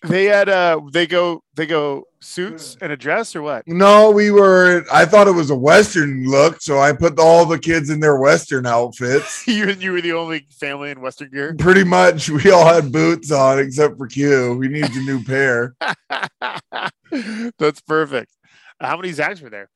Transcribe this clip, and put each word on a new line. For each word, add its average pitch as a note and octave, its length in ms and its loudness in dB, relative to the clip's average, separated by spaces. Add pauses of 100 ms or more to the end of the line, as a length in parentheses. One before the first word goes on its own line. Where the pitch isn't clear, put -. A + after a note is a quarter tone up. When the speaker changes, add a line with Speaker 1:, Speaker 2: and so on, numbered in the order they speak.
Speaker 1:
They F3+ 200 0
had, G3+ 240 2
uh, F3 320 0 (100)
they E3+ 140 0
go, F3 360 -4 (120)
they D#3+ 100 -6
go D3 400 -6 (160)
suits - 580 -12
Speaker 2:
Yeah. G3 60 -16
Speaker 1:
and D3+ 80 -8
a D3 40 -10
dress F3+ 380 -6
or E3+ 60 -12
what? D3 260 -10
Speaker 3:
No, G3+ 440 4
we G#3 200 2
were, F#3 640 4
I E3 140 4
thought G3+ 220 6
it F#3+ 60 2
was E3 140 -2
a C#3+ 80 -2
Western D3 720 0
look, C#3+ 320 2
so C#3+ 180 -2
I C#3+ 140 2
put D#3+ 260 -2
all E3 280 6
the D#3+ 120 -4
kids D#3+ 300 -4
in D3+ 120 -4
their D3 180 2
Western C#3 480 0
outfits. A#2+ 840 -4
Speaker 1:
<laughs> - 0 -
You, G#3 220 -2
you F#3+ 220 -8
were F3+ 100 -4
the E3+ 100 -6
only D#3+ 380 -8
family C#3+ 400 -12
in C3+ 100 -16
Western C3 300 -14
gear? C#3+ 280 -8
Speaker 3:
Pretty F#3 260 4
much. F3+ 440 2
We D#3 220 2
all E3+ 160 6
had D#3+ 260 4
boots D#3 400 -2
on C3+ 260 2
except C#3 380 -2
for C3 100 -14
Q. C3 540 -2
He C3 80 -4
needs C#3+ 260 -6
a C3 60 -8
new C3+ 240 -6
pair. B2+ 560 -2
Speaker 1:
<laughs> - 640 -10 (1120)
That's D3+ 220 -4
perfect. C#3+ 520 -6 (480)
How C3+ 160 -8
many F3+ 160 -10
Zags D#3+ 280 -8
were C3 100 -20
there? G2+ 260 -20